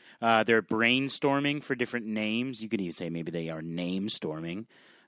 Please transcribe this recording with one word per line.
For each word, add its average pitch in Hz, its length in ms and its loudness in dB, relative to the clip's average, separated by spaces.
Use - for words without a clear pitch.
uh, 113 200 6
they're 110 200 4
brainstorming 139 1000 2
for - 120 -2
different 120 320 -2
names. 110 560 -2
You 110 80 -6
could 107 100 2
even 85 140 -4
say 85 160 -6
maybe 82 200 -4
they 82 200 -4
are 80 100 -6
name 87 480 -4
storming, 82 580 -6